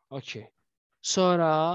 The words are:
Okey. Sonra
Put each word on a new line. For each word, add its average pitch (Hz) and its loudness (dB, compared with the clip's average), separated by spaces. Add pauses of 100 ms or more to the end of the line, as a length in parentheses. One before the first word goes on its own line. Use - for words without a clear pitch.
Okey. 123 -12 (600)
Sonra 175 2 (240)